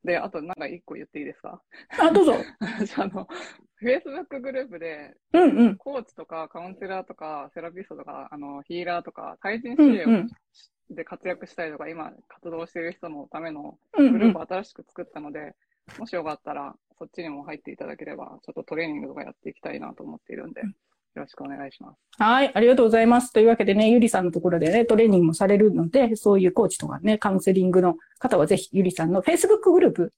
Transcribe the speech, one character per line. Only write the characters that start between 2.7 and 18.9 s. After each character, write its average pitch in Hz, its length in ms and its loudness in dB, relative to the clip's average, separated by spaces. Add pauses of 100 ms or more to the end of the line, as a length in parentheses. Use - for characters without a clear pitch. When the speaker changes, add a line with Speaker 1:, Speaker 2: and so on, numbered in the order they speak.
Speaker 1:
あ 196 100 -4
の、 190 200 -12 (540)
Facebook 277 600 -6
グ 262 100 -10
ル 262 120 -8
ー 254 60 -14
プ 175 100 -18
で、 151 360 -14 (160)
Speaker 2:
う 339 80 4
ん 330 180 6
う 240 120 8
ん。 196 80 -2
Speaker 1:
コ 277 220 -14
ー - 40 -12
チ - 120 -20
と 160 100 -18
か 160 240 -12
カ 165 100 -16
ウ 180 100 -14
ン 185 60 -18
セ 190 120 -14
ラ 185 180 -10
ー - 20 -20
と - 60 -20
か 151 400 -14
セ 165 80 -14
ラ 165 100 -14
ピ 185 120 -20
ス - 60 -20
ト 156 60 -16
と 143 80 -18
か、 139 260 -16
あ 151 80 -18
の、 143 260 -16
ヒ 170 200 -12
ー - 20 -10
ラ 175 160 -6
ー - 40 -20
と - 80 -18
か、 - 280 -16
対 220 200 -8
人 254 160 -6
支 320 60 6
援 220 220 4
を 233 40 2
Speaker 2:
う - 20 4
ん 226 40 6
う - 20 -2 (760)
ん。 - 20 -20
Speaker 1:
で 165 100 -12
活 - 240 -20
躍 - 180 -12
し - 80 -20
た 170 100 -10
り 156 60 -12
と 143 60 -16
か、 156 100 -14
今 160 240 -14 (160)
活 - 240 -18
動 165 140 -12
し - 80 -20
て 175 60 -10
い 165 40 -8
る 170 80 -8
人 170 160 -18
の 147 240 -16
た 156 80 -14
め 165 120 -12
の 147 280 -16 (180)
Speaker 2:
う 294 60 6
ん 262 40 6
う - 20 4
ん。 - 20 4
Speaker 1:
グ 226 80 2
ル 220 120 4
ー - 20 -2
プ 165 60 -6
を - 20 -10
新 185 240 -8
し - 80 -20
く - 100 -20
作 - 200 -18
っ - 20 -12
た - 160 -18
の 147 100 -16
で、 151 240 -16 (420)
も 233 80 -14
し - 80 -14
よ 165 120 -8
か 156 80 -8
っ - 100 -14
た 147 100 -12
ら 143 220 -12 (240)
そ 165 60 -14
っ - 80 -20
ち 180 80 -14
に 160 80 -12
も 143 140 -14
入 151 120 -14
っ 147 60 -20
て 147 100 -18
い 139 60 -18
た 147 100 -12
だ 147 80 -14
け - 80 -18
れ 147 140 -14
ば、 - 260 -18
ち - 60 -20
ょ - 20 -18
っ - 20 -20
と - 120 -12
ト 156 100 -10
レ 165 100 -6
ー - 20 -8
ニ 151 80 -8